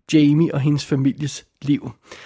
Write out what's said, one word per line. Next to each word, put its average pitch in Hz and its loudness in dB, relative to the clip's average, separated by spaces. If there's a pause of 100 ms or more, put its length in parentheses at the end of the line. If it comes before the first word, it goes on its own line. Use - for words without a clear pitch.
(120)
Jamie 151 4
og 143 -2
hendes 143 -2
families 139 -4 (160)
liv. 139 -2 (340)